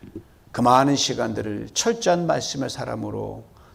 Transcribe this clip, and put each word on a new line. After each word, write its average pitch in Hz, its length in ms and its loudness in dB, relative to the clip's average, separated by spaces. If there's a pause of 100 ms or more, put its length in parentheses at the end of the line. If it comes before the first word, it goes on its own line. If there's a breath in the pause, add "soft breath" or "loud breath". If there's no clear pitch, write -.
(520)
그 - 80 -2
많은 127 340 6
시간들을 110 800 -2
철저한 180 540 0
말씀의 135 420 -2
사람으로 110 720 -8 (320 soft breath)